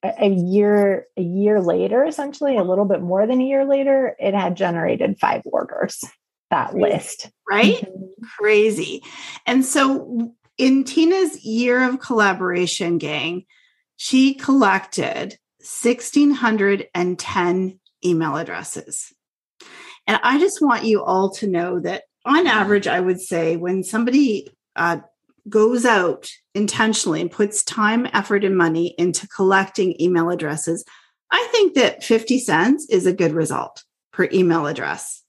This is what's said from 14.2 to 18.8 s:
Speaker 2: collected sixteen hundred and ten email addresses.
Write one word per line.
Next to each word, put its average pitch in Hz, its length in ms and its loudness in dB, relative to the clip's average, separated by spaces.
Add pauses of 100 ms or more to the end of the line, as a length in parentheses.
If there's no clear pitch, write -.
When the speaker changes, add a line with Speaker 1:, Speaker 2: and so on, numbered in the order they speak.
Speaker 2:
collected 196 1040 0 (240)
sixteen 285 680 0
hundred 214 640 0
and 180 240 -2
ten 185 600 -2 (240)
email 165 340 0
addresses. - 760 -12 (960)